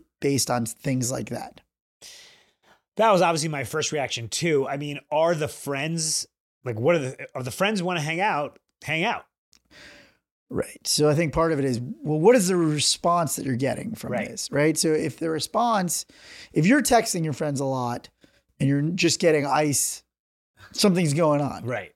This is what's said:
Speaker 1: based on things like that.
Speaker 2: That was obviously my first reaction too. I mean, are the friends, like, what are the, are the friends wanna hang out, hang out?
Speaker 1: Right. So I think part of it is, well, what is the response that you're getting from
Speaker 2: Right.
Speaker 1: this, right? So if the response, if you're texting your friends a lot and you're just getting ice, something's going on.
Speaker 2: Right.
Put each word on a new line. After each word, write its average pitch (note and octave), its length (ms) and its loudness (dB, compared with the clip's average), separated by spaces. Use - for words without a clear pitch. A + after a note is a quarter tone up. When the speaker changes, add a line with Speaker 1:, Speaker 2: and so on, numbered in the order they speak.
Speaker 1:
based C#3 300 0
on B2 160 0
things B2+ 460 -4
like B2 180 -8
that. - 320 -10
Speaker 2:
That A3 140 6
was F3+ 100 6
obviously E3 280 2
my C#3+ 160 -4
first D3+ 260 -4
reaction B2+ 380 -4
too. D3 380 0
I C#3 100 -4
mean, D3 220 -8
are D#3+ 240 4
the D3+ 140 -2
friends, D#3 800 -4
like, A#2 160 -6
what C3 160 0
are D#3+ 40 0
the, C3 360 -8
are C3 80 -8
the B2 80 -8
friends G3+ 320 -2
wanna F3 180 -4
hang D#3+ 200 -4
out, D3 360 -2
hang D#3+ 200 -2
out? A3+ 220 -4
Speaker 1:
Right. - 360 -8
So D3+ 240 2
I D3 60 4
think D#3 180 0
part E3 180 2
of D3 80 0
it C3+ 60 0
is, B2 160 0
well, D#3 380 -4
what G#3 160 8
is G3 120 4
the F#3+ 80 2
response E3 800 0
that D3 100 -6
you're C3+ 120 -2
getting - 380 -2
from B2+ 180 -8
Speaker 2:
Right. A#2 160 -4
Speaker 1:
this, - 220 -10
right? D3 260 2
So D#3+ 160 2
if D3+ 240 -2
the E3 120 -4
response, G3 760 -2
if D#3 140 2
you're C4 160 6
texting A3 400 2
your D#3 100 -2
friends C#3+ 260 -4
a C#3 60 -2
lot B2 440 -4
and C#3 100 2
you're C#3+ 120 4
just E3 380 0
getting D3+ 260 4
ice, C#3+ 580 0
something's F3 440 2
going D3+ 260 4
on. B2 240 -4
Speaker 2:
Right. G#2+ 300 -6